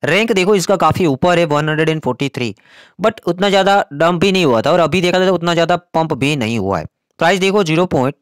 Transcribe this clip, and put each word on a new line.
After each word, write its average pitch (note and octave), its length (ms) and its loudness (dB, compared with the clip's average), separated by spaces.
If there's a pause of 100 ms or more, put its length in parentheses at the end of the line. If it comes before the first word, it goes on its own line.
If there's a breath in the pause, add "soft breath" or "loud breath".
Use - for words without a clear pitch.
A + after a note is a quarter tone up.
रैंक G#3 280 0
देखो F#3+ 220 0
इसका F#3+ 220 0
काफी E3+ 300 2
ऊपर E3+ 320 2
है, E3+ 60 2
वन D3 240 -2
हंड्रेड D#3 200 0
एंड D#3 140 -2
फ़ोर्टी B2+ 260 -4
थ्री, A#2+ 260 -8 (480 soft breath)
but A3 240 0
उतना F3+ 240 -2
ज्यादा G3 340 2 (100)
डंप E3 260 0
भी F#3+ 120 2
नहीं F#3 120 2
हुआ A#2 180 2
था C#3+ 100 0
और F3 80 2
अभी D#3+ 200 0
देखा F3+ 180 0
जाए F#3 100 2
तो F#3+ 60 2
उतना E3+ 200 -2
ज्यादा E3+ 220 0
पंप D#3+ 380 -4
भी C#3 220 -2
नहीं A#2 220 -2
हुआ F#2+ 200 -2
है। D#2 80 -8 (340)
प्राइस F3 200 2
देखो G3 240 0
ज़ीरो D#3+ 220 0
पॉइंट C#3 360 -2